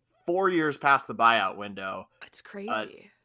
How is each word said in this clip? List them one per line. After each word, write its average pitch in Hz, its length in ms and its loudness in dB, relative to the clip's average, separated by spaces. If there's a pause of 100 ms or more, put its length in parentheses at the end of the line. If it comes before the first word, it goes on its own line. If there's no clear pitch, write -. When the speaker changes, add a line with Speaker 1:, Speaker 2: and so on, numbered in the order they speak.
(260)
Speaker 1:
four 185 220 0
years 156 300 0
past 139 300 2
the 117 80 -8
buyout 110 420 4
window, 95 500 -10 (180)
Speaker 2:
It's - 140 -16
Speaker 1:
uh, - 100 -20
Speaker 2:
crazy. 196 600 -8 (140)